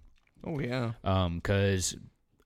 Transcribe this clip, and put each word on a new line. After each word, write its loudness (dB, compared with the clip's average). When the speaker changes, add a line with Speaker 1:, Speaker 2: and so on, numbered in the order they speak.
Speaker 1:
Oh, -6
yeah. -2
Speaker 2:
Um, 2
'cause 2